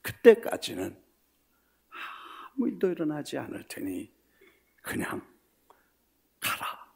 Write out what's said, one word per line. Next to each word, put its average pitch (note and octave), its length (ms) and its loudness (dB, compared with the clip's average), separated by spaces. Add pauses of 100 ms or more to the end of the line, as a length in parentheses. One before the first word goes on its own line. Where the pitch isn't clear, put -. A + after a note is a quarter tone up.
그때까지는 - 1000 4 (1500)
아무 B3+ 140 0
일도 F#3+ 220 0
일어나지 D3+ 480 -4
않을 - 300 -10
테니 - 440 -8 (680)
그냥 - 420 -6 (1160)
가라 - 560 -6